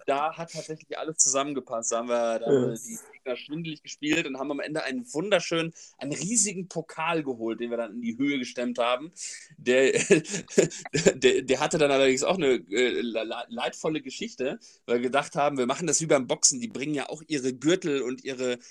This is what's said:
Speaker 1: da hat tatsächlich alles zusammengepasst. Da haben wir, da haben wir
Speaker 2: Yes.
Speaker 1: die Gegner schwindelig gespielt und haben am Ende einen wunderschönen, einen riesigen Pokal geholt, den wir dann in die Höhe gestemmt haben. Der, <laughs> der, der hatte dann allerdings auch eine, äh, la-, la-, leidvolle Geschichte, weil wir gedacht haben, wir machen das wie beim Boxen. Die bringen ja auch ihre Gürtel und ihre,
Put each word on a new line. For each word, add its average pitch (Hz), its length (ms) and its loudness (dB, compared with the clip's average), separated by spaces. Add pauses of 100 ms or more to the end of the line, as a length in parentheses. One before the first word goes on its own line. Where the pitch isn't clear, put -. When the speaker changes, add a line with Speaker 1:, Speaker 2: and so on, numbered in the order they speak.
Speaker 1:
da 143 320 0
hat 165 140 -10
tatsächlich - 460 -10
alles 156 200 -6
zusammengepasst. 131 760 -2
Da 117 60 -2
haben 120 120 -6
wir, 117 300 0
da 113 80 -8
haben 131 140 4
wir 120 100 2
Speaker 2:
Yes. 113 120 -10
Speaker 1:
die - 140 -14 (160)
Gegner 123 220 -10
schwindelig 156 480 -10
gespielt 151 420 -2
und 131 140 -8
haben 143 120 -4
am 143 100 -6
Ende 151 220 -4
einen 127 300 -6
wunderschönen, 165 600 0 (240)
einen 143 160 -8
riesigen 190 560 -2
Pokal 160 540 -4
geholt, 113 360 -4
den 117 120 -4
wir 117 60 -2
dann 113 180 -4
in 120 60 -8
die 117 160 -4
Höhe 143 220 0
gestemmt 123 400 -4
haben. 127 320 0 (460)
Der, 127 340 6
<laughs> - 1200 4
der, 127 260 6
der 127 180 2
hatte 156 180 2
dann 143 140 4
allerdings 135 320 4
auch 185 140 2
eine, 139 160 4 (160)
äh, 107 320 2
la-, 113 220 -2
la-, 113 260 -8
leidvolle 151 520 -4
Geschichte, 135 580 -6 (260)
weil 120 120 2
wir 120 60 -2
gedacht 131 320 0
haben, 147 220 2
wir 127 80 2
machen 139 220 -2
das 147 140 2
wie 165 40 -2
beim 143 220 4
Boxen. 143 320 2
Die 117 100 -6
bringen 139 260 -4
ja 135 140 -4
auch 156 180 -8
ihre 131 260 0
Gürtel 143 480 2
und 127 220 -4
ihre, 127 360 -2 (120)